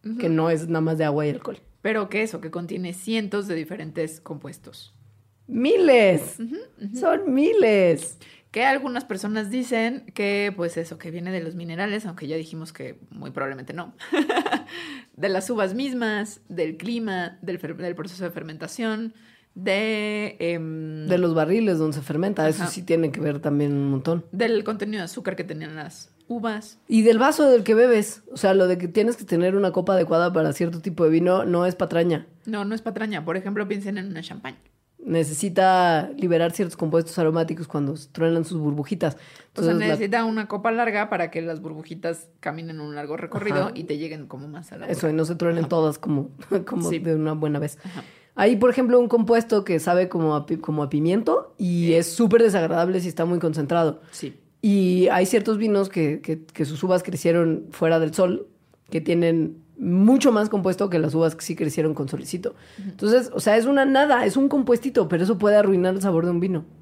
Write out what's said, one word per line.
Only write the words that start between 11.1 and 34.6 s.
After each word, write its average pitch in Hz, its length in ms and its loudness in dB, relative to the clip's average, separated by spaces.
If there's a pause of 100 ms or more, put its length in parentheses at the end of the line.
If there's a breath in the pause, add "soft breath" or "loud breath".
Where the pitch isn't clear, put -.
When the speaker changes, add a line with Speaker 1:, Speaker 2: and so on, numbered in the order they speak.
Speaker 1:
viene 175 220 -8
de 180 100 -4
los 165 140 -8
minerales, 196 500 -6
aunque 165 220 -10
ya 160 80 -4
dijimos 160 360 -10
que - 280 -16 (100)
muy 143 220 -14
probablemente 135 400 -8
no. 170 220 -12 (180)
<laughs> 311 1040 -4
De 180 120 -2
las 190 220 -2
uvas 202 240 -2
mismas, 226 720 -4
del 160 280 -4
clima, 190 680 -6
del 180 180 -8
fer-, 160 160 -10
del 175 180 -8
proceso 175 300 -10
de 175 60 -6
fermentación, 214 840 -8 (420 soft breath)
de, 208 840 -4
em, 160 680 -6
Speaker 2:
De... 185 120 2
los 175 160 2
barriles 175 440 2
donde 156 180 0
se 147 60 -8
fermenta, 160 460 -2
eso 180 160 -2
Speaker 1:
Ajá. 175 80 -6
Speaker 2:
sí - 100 -10
tiene 165 300 0
que - 80 -8
ver 147 200 -2
también 143 320 0
un 139 180 0
montón. 165 420 -2
Speaker 1:
del 214 320 0
contenido 214 360 -6
de 170 40 -6
azúcar 185 320 -8
que 175 80 -8
tenían 156 320 -12
las - 340 -16 (160)
uvas. 220 520 -8 (100)
Speaker 2:
Y 226 140 6
del 226 160 8
vaso 285 300 6
del 240 140 8
que 220 120 4
bebes, 226 480 4 (100)
o - 40 -14
sea, 190 180 4
lo 185 120 6
de 180 120 2
que 175 100 -6
tienes 220 280 2
que - 80 -16
tener 180 320 2
una 190 160 2
copa 190 220 0
adecuada 170 380 4
para 156 200 2
cierto 170 280 -4
tipo 170 240 -2
de 156 60 6
vino, 180 340 4
no 175 220 2
es 180 100 -2
patraña. 170 500 0 (200)
Speaker 1:
No, 214 180 -6
no 214 100 -4
es 220 80 -8
patraña. 214 420 -6
Por 170 120 -4
ejemplo, 202 320 -6
piensen 202 300 -6
en 190 80 -8
una 165 160 -10
champaña. - 360 -14 (480)